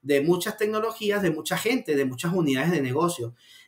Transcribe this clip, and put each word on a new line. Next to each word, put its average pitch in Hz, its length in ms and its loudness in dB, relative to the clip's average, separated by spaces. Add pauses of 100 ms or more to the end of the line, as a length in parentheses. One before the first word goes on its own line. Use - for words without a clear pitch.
de 139 180 4
muchas 180 360 0
tecnologías, 214 680 -2
de 170 80 2
mucha 156 260 -4
gente, 214 400 0
de 139 80 2
muchas 131 280 -2
unidades 156 400 2
de 151 100 2
negocio. 127 520 -2 (340)